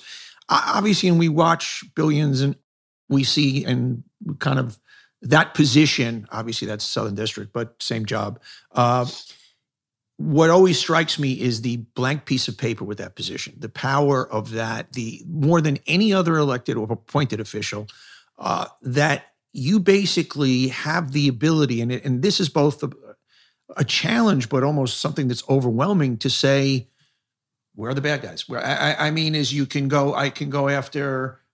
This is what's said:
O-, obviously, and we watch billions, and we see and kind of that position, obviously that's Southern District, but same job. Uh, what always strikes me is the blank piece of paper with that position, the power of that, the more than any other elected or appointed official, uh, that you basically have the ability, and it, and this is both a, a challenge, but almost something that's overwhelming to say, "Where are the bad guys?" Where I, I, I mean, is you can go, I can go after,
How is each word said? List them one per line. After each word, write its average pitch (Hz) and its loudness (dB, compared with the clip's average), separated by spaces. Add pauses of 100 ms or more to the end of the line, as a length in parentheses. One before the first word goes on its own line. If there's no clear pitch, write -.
(500)
O-, 151 2
obviously, 202 2
and 170 6
we 165 4
watch 160 0 (100)
billions, 147 2
and 139 0 (520)
we 135 2
see 139 0
and 127 -2 (360)
kind 135 0
of 120 -6 (420)
that 151 2
position, 127 2
obviously 110 -6
that's 107 -6
Southern 107 -4
District, 104 -8
but 113 -8
same 113 -4
job. 107 -4 (300)
Uh, 123 4 (1120)
what 156 4
always 180 6
strikes 160 -2
me 143 0
is 117 -2
the 120 -4 (180)
blank 131 -4
piece - -2
of 113 -10
paper 113 -4
with 104 -8
that 92 -14
position, - -10
the 110 -12
power 135 0
of 110 -6
that, 113 -6
the 117 -8
more 160 2
than 147 0
any 196 2
other 165 2
elected 135 0
or 110 -4
appointed 113 -2
official, 104 -8 (500)
uh, - -4 (160)
that 143 0 (200)
you 156 2
basically 165 2
have 151 -4
the 143 2
ability, 135 2
and 117 -2
it, 123 -6
and 127 0
this 196 2
is 170 0
both 143 2
a, 143 -6 (840)
a 160 2
challenge, 196 0
but 131 0
almost 139 0
something 147 -2
that's 120 -6
overwhelming 135 2
to 135 -2
say, 139 2 (840)
"Where 110 -8
are 131 -4
the 139 -2
bad 147 -2
guys?" 85 -12
Where - -6
I, 139 0
I, 151 0
I 151 0
mean, 156 0
is 139 0
you 139 0
can 139 -2
go, 139 2
I 139 -2
can 143 -8
go 139 0
after, 135 -4 (140)